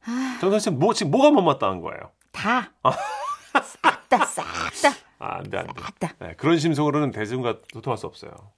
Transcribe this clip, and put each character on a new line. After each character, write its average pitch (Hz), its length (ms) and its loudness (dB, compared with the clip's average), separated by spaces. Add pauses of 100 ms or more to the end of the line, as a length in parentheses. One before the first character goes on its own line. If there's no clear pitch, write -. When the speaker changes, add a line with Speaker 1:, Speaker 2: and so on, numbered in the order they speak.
Speaker 1:
아. 254 340 -6
Speaker 2:
정선 202 200 2
씨, 202 100 -2
뭐, 170 240 2
지금 165 160 -2
뭐가 202 220 8
못마땅한 135 480 2
거예요? - 180 -10 (340)
Speaker 1:
다. 233 380 -2 (140)
Speaker 2:
아. 659 80 4 (880)
Speaker 1:
싹 - 260 0
다, 202 160 4
싹 - 200 -6
다. - 500 0 (240)
Speaker 2:
아, - 200 -8
안 92 120 -10
돼, 98 80 -4
안 90 80 -6
돼. - 60 -12 (100)
Speaker 1:
싹 - 160 -14
다. - 220 -6
Speaker 2:
네, 85 160 -12
그런 165 220 4
심성으로는 147 520 2
대중과 113 460 -2 (160)
소통할 - 260 -4
수 - 80 -10
없어요. - 240 -14 (280)